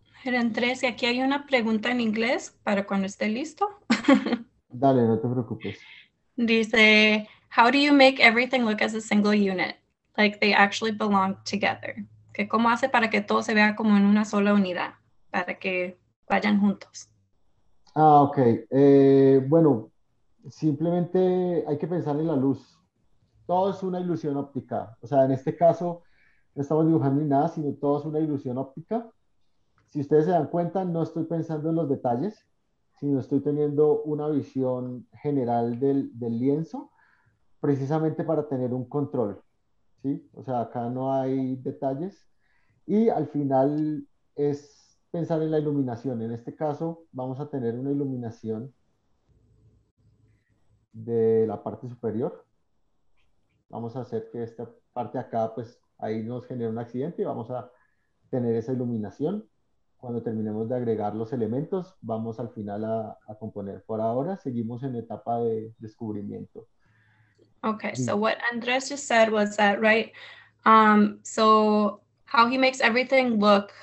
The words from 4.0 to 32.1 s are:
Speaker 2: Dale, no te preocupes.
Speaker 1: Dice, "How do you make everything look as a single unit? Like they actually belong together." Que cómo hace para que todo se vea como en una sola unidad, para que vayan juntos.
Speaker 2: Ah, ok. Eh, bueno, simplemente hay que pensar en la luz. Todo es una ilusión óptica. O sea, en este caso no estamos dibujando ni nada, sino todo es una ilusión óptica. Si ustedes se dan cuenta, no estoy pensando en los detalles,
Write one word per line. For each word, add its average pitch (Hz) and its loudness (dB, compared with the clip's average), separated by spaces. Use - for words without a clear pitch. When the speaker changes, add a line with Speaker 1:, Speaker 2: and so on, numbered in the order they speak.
Speaker 2:
Dale, 127 2
no 110 2
te 123 -2
preocupes. 117 -6
Speaker 1:
Dice, 214 4
"How 247 6
do 277 4
you 285 4
make 269 8
everything 247 4
look 214 0
as 220 0
a 220 -6
single 208 2
unit? 190 0
Like 208 2
they 208 2
actually 202 2
belong 196 0
together." - -6
Que 202 -4
cómo 226 0
hace 240 0
para 240 0
que 208 0
todo 220 -2
se 220 -4
vea 214 4
como 214 2
en 202 6
una 208 4
sola 208 0
unidad, 180 -2
para 185 -6
que 185 -6
vayan 202 2
juntos. - -2
Speaker 2:
Ah, 147 8
ok. 143 2
Eh, 135 8
bueno, 147 4
simplemente 175 0
hay 147 -2
que 170 -4
pensar 147 -2
en 165 -2
la 151 0
luz. 131 -2
Todo 185 0
es 190 -8
una 180 -4
ilusión 160 -4
óptica. 117 -8
O 117 -18
sea, 135 4
en 135 2
este 131 -4
caso - 0
no 143 -6
estamos 156 0
dibujando 139 2
ni 151 -2
nada, 143 2
sino 147 -6
todo 143 -2
es 147 -8
una 156 -4
ilusión 139 -4
óptica. 220 -8
Si 147 -8
ustedes 156 2
se 185 0
dan 160 0
cuenta, 175 -4
no 165 -4
estoy 160 -4
pensando 160 -6
en 165 -2
los 156 -2
detalles, 135 -4